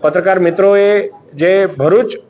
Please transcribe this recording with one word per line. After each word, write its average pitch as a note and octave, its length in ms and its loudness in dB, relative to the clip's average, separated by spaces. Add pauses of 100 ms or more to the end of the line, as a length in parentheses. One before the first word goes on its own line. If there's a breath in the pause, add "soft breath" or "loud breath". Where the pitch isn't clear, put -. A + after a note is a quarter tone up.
પત્રકાર F3+ 380 0
મિત્રોએ G3 720 0 (240)
જે E3 180 0 (140)
ભરૂચ F3+ 460 0 (180)